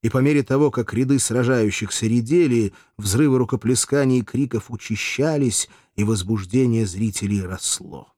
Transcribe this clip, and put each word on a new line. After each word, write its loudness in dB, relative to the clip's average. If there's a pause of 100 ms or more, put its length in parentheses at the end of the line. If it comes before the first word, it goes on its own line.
И -2
по -2
мере 4
того, 2
как -4
ряды 2
сражающихся 0
редели, 2 (240)
взрывы 2
рукоплесканий 2
и -2
криков -4
учащались, -2 (260)
и 0
возбуждение 0
зрителей -2
росло. -8